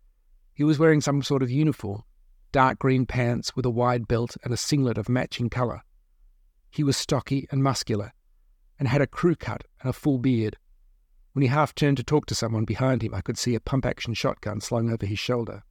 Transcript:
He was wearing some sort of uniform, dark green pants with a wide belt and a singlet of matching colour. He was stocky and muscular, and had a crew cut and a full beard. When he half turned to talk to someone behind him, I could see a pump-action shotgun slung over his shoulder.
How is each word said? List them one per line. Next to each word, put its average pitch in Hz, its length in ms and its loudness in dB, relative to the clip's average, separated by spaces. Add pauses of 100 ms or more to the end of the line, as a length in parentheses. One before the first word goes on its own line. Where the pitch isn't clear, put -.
(540)
He 147 100 -2
was 151 140 4
wearing 156 240 6
some 143 220 0
sort 139 180 0
of 123 80 0
uniform, 123 540 0 (480)
dark 131 260 4
green 131 300 2
pants 120 480 -2
with 131 100 -2
a 123 60 0
wide 120 360 0
belt 120 360 -2
and 123 100 -4
a 113 40 -4
singlet 127 420 0
of 107 100 -4
matching 123 400 -2
colour. 123 320 -4 (880)
He - 140 -4
was 139 120 2
stocky - 540 -2
and 135 140 0
muscular, 110 500 -2 (640)
and 139 100 -2
had 143 140 2
a 135 60 0
crew 170 280 2
cut - 280 -8 (180)
and 131 80 -4
a 123 40 0
full 139 260 0
beard. 117 360 2 (760)
When 139 100 0
he 135 60 4
half 143 260 2
turned 139 240 2
to 123 60 -2
talk 151 240 0
to - 80 -2
someone 113 300 -2
behind 127 360 0
him, 110 140 -4
I 95 60 -6
could - 180 -6
see 123 160 0
a 110 40 0
pump-action - 540 -2
shotgun 107 480 -4
slung 117 300 -2
over 113 160 -4
his 101 100 -4
shoulder. 110 540 -4